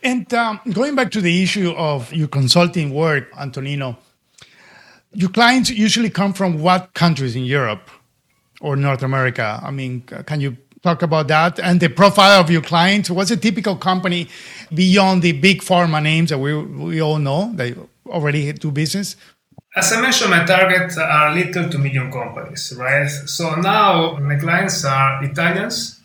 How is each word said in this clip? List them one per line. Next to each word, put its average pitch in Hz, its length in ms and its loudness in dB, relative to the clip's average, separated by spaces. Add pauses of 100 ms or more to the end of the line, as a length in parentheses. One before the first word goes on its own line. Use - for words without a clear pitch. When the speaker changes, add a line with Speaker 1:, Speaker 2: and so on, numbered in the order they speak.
Speaker 1:
And, 247 320 -4
um, 226 260 -2 (120)
going 269 240 -2
back 240 160 0
to 214 100 -4
the 175 220 2
issue 180 280 -2
of 147 420 -4
your 156 140 -2
consulting 147 680 2
work, 151 440 0
Antonino, 139 600 -8 (1160)
your 185 160 -2
clients 240 400 2
usually 220 400 0
come 196 240 0
from 175 280 -2
what 180 320 0
countries 139 420 0
in 127 80 -4
Europe 123 460 -2 (720)
or 147 160 -4
North 139 260 -2
America? 127 580 -2
I 139 100 -10
mean, 127 360 -8
c-, - 160 -14
can 151 160 -6
you 139 160 -4 (260)
talk 170 200 0
about 156 260 0
that? 156 320 2
And 175 220 2
the 170 80 4
profile 196 500 8
of 165 100 2
your 165 120 4
clients, 180 480 2
what's 180 220 0
a 233 60 0
typical 202 380 -2
company 180 540 -2 (440)
beyond 185 500 4
the 170 100 4
big 160 280 4
pharma 170 400 2
names 160 280 2
that 151 80 -2
we, 143 180 -2
we 151 460 -6
all 156 180 0
know 151 360 -2
that 123 200 -6 (320)
already 147 460 -2
do 151 180 -6
business? 156 460 -4 (580)
Speaker 2:
As 180 160 0
I 226 100 0
mentioned, 240 280 0
my 170 160 2
target 185 540 2
are 151 340 2
little 175 340 -2
to 143 120 -6
medium 135 320 -2
companies, - 680 -12
right? 135 300 -2
So 156 480 -6
now 175 640 2
my 143 160 -2
clients 170 500 -2
are 135 380 0
Italians 175 800 -4